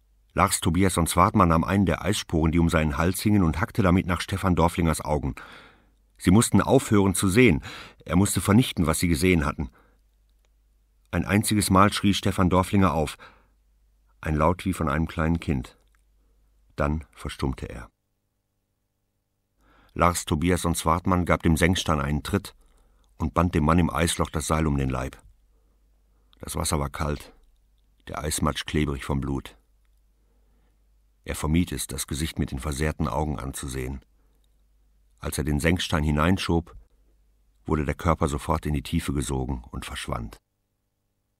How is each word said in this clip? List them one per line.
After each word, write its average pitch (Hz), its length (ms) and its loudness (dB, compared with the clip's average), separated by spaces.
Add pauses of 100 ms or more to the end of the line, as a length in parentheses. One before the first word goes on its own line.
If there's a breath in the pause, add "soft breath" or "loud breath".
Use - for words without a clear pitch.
(340)
Lars 92 280 2
Tobiasson 87 460 2
Zwartmann 90 420 4
nahm 82 140 4
einen 98 240 2
der 78 160 -2
Eisspuren, 82 480 0
die 85 80 2
um 82 100 4
seinen 78 280 2
Hals 87 220 0
hingen, 104 220 2
und 80 180 2
hackte - 220 -2
damit 90 240 4
nach 87 160 -2
Stefan 95 340 -2
Dorflingers 82 460 2
Augen. 69 320 -4 (840 loud breath)
Sie - 120 0
mussten 104 320 6
aufhören 101 540 4
zu 101 140 0
sehen. 92 340 4 (420 loud breath)
Er 80 100 -4
musste 98 260 2
vernichten, 101 440 2
was 80 140 0
sie 90 80 0
gesehen 85 360 2
hatten. 71 280 -6 (1400 soft breath)
Ein 85 160 -4
einziges 104 460 0
Mal 98 200 6
schrie 101 220 0
Stefan 92 380 0
Dorflinger 92 420 2
auf. 78 240 -4 (1040 loud breath)
Ein 78 140 -2
Laut 82 300 0
wie 92 80 -2
von 76 140 -4
einem 80 200 -2
kleinen 82 320 -2
Kind. - 380 -4 (1000)
Dann 76 360 -2
verstummte - 560 -8
er. - 220 -16 (2000 soft breath)
Lars 85 300 2
Tobiasson 85 500 0
Zwartmann 90 500 0
gab 80 160 2
dem 82 160 4
Sengstein 85 420 2
einen 71 220 -2
Tritt - 340 -6 (640)
und 80 160 -4
band 85 220 2
dem 73 100 2
Mann 82 140 4
im 82 100 2
Eisloch 80 400 -2
das 73 160 -6
Seil 78 220 0
um 71 100 0
den 67 120 -2
Leib. 64 280 -6 (1200)
Das - 160 -8
Wasser 82 220 -2
war 69 100 -4
kalt, 73 440 -6 (760)
der - 100 -8
Eismatsch 76 460 -4
klebrig 73 400 -2
vom 71 160 -2
Blut. 67 360 -8 (1700)
Er 73 100 -8
vermied 80 380 0
es, 67 160 -8
das - 200 -8
Gesicht 78 300 -6
mit 71 140 -4
den 69 80 -8
versehrten 76 480 -4
Augen 71 320 -4
anzusehen. 65 640 -10 (1120)
Als 76 200 -8
er 71 80 -2
den 73 160 0
Sengstein 82 420 0
hineinschob, 82 720 0 (880)
wurde 76 200 -2
der 69 100 -4
Körper 82 320 0
sofort 73 380 -4
in 76 80 -2
die 69 100 -2
Tiefe 80 300 -4
gesogen 65 580 -4
und - 140 -12
verschwand. - 520 -10 (1040)